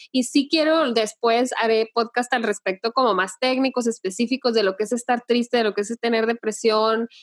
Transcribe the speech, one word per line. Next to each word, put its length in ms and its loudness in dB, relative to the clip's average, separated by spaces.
Y 120 2
sí 260 2
quiero, 420 2
después 680 0
haré 360 2
podcast 400 -2
al 80 -2
respecto 500 -4
como 220 2
más 260 -2
técnicos, 460 0
específicos 680 -2
de 100 2
lo 140 0
que 80 -4
es 80 -4
estar 340 -2
triste, 300 0
de 80 2
lo 80 0
que 80 -4
es 180 -4
tener 280 0
depresión 840 0